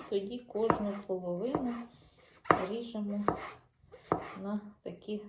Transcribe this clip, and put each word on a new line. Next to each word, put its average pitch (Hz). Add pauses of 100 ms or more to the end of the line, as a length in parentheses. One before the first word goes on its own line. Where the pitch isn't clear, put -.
тоді 202
кожну 214
половину 196 (960)
ріжемо 208 (1160)
на 202 (220)
такі 208